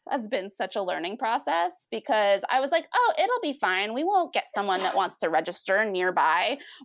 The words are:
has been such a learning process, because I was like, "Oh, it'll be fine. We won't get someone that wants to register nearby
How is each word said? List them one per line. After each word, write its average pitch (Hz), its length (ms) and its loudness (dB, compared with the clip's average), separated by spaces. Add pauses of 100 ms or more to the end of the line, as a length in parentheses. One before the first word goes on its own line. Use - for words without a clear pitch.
has 233 180 -2
been 202 220 -4
such 196 260 -6
a 220 60 -2
learning 180 360 -4
process, 180 720 -2
because 202 580 2
I 254 100 4
was 269 120 -2
like, 330 200 0
"Oh, 466 280 4
it'll 466 200 2
be 311 140 -2
fine. 190 400 0
We 277 100 -2
won't 359 300 2
get - 160 -2
someone 202 320 0
that 185 140 0
wants 185 240 0
to 175 100 0
register 175 560 0
nearby 185 720 2 (260)